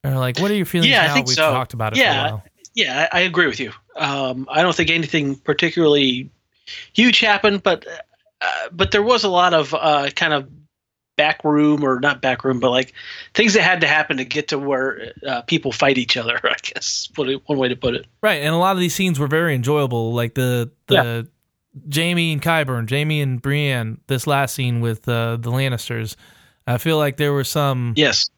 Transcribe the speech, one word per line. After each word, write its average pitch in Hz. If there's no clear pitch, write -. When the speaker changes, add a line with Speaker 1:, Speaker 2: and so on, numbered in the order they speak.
Speaker 1:
Or, 135
like, 127
what 196
are 208
your 190
feelings 180
Speaker 2:
Yeah, 214
I 156
Speaker 1:
now 143
Speaker 2:
think 127
Speaker 1:
we've 127
Speaker 2:
so. 156
Speaker 1:
talked 127
about 110
it 123
Speaker 2:
Yeah, 214
Speaker 1:
for 135
a 147
while? 98
Speaker 2:
yeah, 156
I, 175
I -
agree 175
with 123
you. 127
Um, 135
I 151
don't 175
think 165
anything 151
particularly 143
huge 233
happened, 202
but, 170
uh, 85
but 175
there 208
was 226
a 208
lot 180
of, 151
uh, 143
kind 160
of 135
back 151
room, 151
or 131
not 139
back 127
room, 131
but, 123
like, 127
things 214
that 208
had 175
to 160
happen 151
to 127
get 147
to 151
where, 131
uh, 127
people 165
fight 135
each 123
other, 117
<laughs> -
I 127
guess, -
put 135
it, 135
one 147
way 123
to 127
put 127
it. -
Speaker 1:
Right, 190
and 156
a -
lot 185
of 185
these 180
scenes 180
were 147
very 160
enjoyable, 123
like 120
the, 123
the -
Speaker 2:
Yeah. 117
Speaker 1:
Jaime 165
and 139
Qyburn, 131
Jaime 147
and 131
Brienne, 135
this 131
last 139
scene 123
with, 113
uh, 117
the 117
Lannisters. 120
I 120
feel 160
like 143
there 147
were 139
some 127
Speaker 2:
Yes. 139